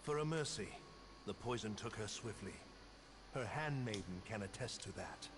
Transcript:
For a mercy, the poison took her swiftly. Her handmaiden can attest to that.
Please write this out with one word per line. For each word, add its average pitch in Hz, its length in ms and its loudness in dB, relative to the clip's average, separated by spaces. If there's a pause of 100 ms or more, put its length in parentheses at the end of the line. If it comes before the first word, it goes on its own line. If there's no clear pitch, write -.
For 151 180 4
a 151 60 6
mercy, 151 440 4 (560)
the 104 80 0
poison 113 420 2
took 107 220 -2
her 110 100 2
swiftly. 101 460 -2 (800)
Her 131 120 4
handmaiden 110 800 2
can 107 180 0
attest - 400 -2
to 98 100 -4
that. 90 340 -4 (100)